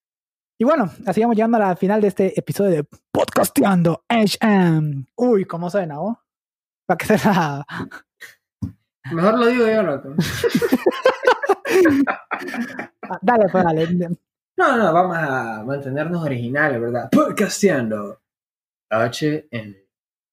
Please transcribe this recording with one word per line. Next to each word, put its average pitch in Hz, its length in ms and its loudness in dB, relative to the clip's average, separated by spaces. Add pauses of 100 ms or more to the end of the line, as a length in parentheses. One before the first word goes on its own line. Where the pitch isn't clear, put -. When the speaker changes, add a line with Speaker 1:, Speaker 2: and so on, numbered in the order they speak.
(580)
Speaker 1:
Y 226 60 0
bueno, 262 260 2 (160)
así 196 140 0
vamos 233 160 2
llegando 226 220 2
a - 20 4
la 185 160 2
final 202 240 0
de 208 80 2
este 190 320 0
episodio 196 320 0
de 147 160 -2 (240)
Podcasteando 185 960 2
H 220 320 2
M. 160 680 2 (120)
Uy, 233 260 2
¿cómo 175 260 -8
suena, 165 280 -4
vos? 202 180 -4 (720)
¿Para 180 100 0
qué - 100 -10
será? 160 580 0 (1500)
Speaker 2:
Mejor 190 260 2
lo 233 100 2
digo 240 200 2
yo, 220 160 2
loco. 139 340 -4
Speaker 1:
<laughs> 151 80 0 (2750)
Ah, 185 140 -10
dale, 220 300 4
pues, 185 120 2
dale. 165 240 0 (680)
Speaker 2:
No, 302 200 2
no, 185 160 2
vamos 175 240 2
a 120 480 -4
mantenernos 143 580 -4
originales, 131 560 -2
¿verdad? 117 320 -4
Podcasteando 147 1080 0 (680)
H 123 640 -2
M. 104 240 -12 (580)